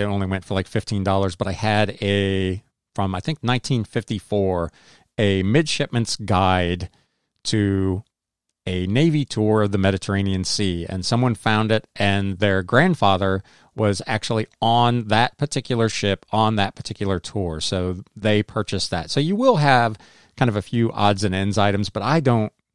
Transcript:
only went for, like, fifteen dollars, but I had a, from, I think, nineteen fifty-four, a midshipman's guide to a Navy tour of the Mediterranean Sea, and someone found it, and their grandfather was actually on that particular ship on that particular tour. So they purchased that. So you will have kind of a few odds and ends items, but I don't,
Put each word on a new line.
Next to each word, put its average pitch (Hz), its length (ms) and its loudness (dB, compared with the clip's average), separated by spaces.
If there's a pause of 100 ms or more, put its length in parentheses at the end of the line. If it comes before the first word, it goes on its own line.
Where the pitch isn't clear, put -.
only 101 220 -2
went 95 180 -4
for, - 80 -6
like, 95 140 0
fifteen 104 360 -4
dollars, 98 320 0
but - 120 -6
I 98 40 -4
had 104 400 0 (100)
a, 98 600 0 (320)
from, 98 180 -2
I 90 60 -6
think, 156 240 -6
nineteen 123 400 -2
fifty-four, 98 880 -2 (460)
a 98 260 2
midshipman's 123 720 -2
guide 92 760 0 (540)
to 95 600 0 (600)
a 92 220 -2
Navy 147 380 2
tour 107 380 0
of 104 80 0
the 101 60 0
Mediterranean 98 640 0
Sea, 90 440 -2
and 92 180 -6
someone 120 300 0
found 110 360 0
it, 110 240 0
and 98 440 0
their 95 240 2
grandfather 98 800 2 (320)
was 104 300 0
actually 110 420 -2 (140)
on 120 460 2
that 107 300 2
particular 120 520 -2
ship 101 420 -2
on 110 240 2
that 101 200 0
particular 98 440 -4
tour. 85 400 -6
So 90 440 -4 (120)
they 104 280 2
purchased - 480 -4
that. 82 180 -6
So - 100 -2
you 160 160 0
will 240 220 4
have 123 400 4 (400)
kind 127 100 2
of 107 80 0
a 104 60 0
few 117 300 0
odds 104 320 2
and 95 100 0
ends 98 240 -2
items, 101 320 0
but 101 140 -6
I 143 160 0
don't, 117 340 2 (220)